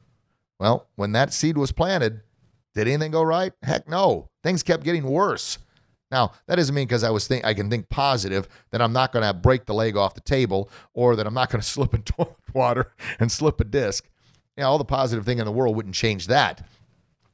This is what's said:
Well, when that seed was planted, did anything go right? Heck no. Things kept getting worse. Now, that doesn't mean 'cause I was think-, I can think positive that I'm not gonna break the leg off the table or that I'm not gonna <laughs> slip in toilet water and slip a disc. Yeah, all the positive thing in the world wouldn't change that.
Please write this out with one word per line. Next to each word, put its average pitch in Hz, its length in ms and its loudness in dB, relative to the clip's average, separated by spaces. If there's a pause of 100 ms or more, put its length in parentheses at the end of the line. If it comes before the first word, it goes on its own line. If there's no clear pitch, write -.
(580)
Well, 107 380 0
when 101 160 -4
that 131 220 2
seed 156 240 0
was 139 140 0
planted, 147 500 -2 (520)
did 107 140 0
anything 151 240 -2
go 160 100 2
right? 175 300 0 (100)
Heck - 240 -2
no. 160 440 0 (120)
Things 175 200 0
kept 160 200 0
getting 160 220 -2
worse. 151 540 -2 (540)
Now, 127 200 2 (140)
that 180 100 0
doesn't 143 180 2
mean 139 120 0
'cause 113 160 0
I 113 80 2
was 104 160 0
think-, 127 180 -2
I 110 100 2
can 101 160 -2
think 113 180 -4
positive 98 580 0 (240)
that 117 120 -2
I'm 113 100 2
not 127 200 2
gonna 107 200 2
break 120 320 2
the 107 100 -4
leg 110 220 0
off 98 180 2
the - 60 -18
table 101 500 0 (220)
or 123 240 4
that 107 100 -2
I'm 107 80 -6
not 127 160 0
gonna 110 120 -2
<laughs> - 20 -6
slip - 300 -2
in 107 80 0
toilet - 340 -4 (160)
water 123 400 0 (260)
and 117 140 0
slip 151 280 0
a 120 40 2
disc. 107 440 -2 (480)
Yeah, 139 100 -4
all 143 120 4
the 139 60 -2
positive 120 400 0
thing 120 140 -2
in 110 80 -2
the 104 60 -4
world 117 220 2
wouldn't 101 200 -6
change 101 320 -2
that. 120 380 2 (680)